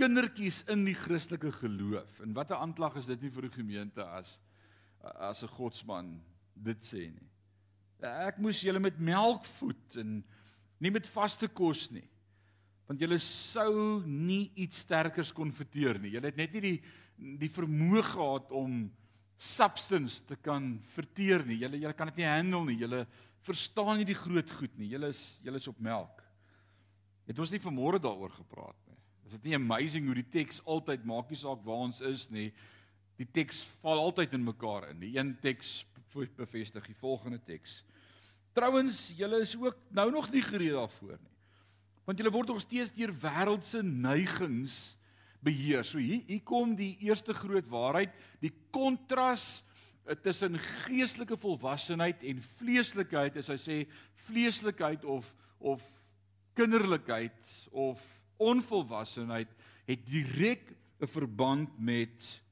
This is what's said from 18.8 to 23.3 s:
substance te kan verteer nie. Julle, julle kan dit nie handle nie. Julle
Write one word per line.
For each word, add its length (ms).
substance 880
te 100
kan 480
verteer 640
nie. 120
Julle, 200
julle 160
kan 140
dit 100
nie 100
handle 380
nie. 120
Julle 300